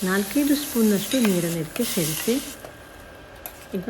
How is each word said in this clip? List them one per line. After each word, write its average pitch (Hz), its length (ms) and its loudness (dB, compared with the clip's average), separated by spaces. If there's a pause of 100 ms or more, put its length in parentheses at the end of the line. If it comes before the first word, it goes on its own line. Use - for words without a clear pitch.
ನಾಲ್ಕೈದು 208 500 2
ಸ್ಪೂನ್ನಷ್ಟು 220 640 2
ನೀರನ್ನು 175 380 2
ಇದಕ್ಕೆ 160 260 -4
ಸೇರಿಸಿ 165 520 0 (1400)
ಈಗ 185 160 -4